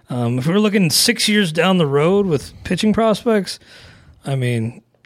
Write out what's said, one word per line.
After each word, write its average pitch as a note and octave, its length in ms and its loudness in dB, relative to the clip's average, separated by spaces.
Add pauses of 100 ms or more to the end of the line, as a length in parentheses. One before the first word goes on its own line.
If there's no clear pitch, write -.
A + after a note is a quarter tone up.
Um, A#2+ 300 -2
if B2+ 80 -4
we're F#3 140 2
looking G3 280 2
six - 400 0
years G#3 240 0
down F3 240 2
the E3+ 100 2
road D#3+ 380 2
with D#3+ 300 -4 (100)
pitching G3+ 300 0
prospects, A3 640 0 (640)
I C3+ 100 -4
mean, A#2+ 460 -2 (260)